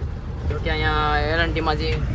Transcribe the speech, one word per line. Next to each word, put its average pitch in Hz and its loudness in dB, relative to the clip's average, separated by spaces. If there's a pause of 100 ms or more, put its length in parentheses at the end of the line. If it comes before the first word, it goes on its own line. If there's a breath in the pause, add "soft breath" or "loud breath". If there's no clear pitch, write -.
(500)
જો - -2
કે 160 -2
અહીંયા 151 2
એલ 160 2
એન્ડ 165 2
ટી 160 0
માં 156 0
જે 156 0 (160)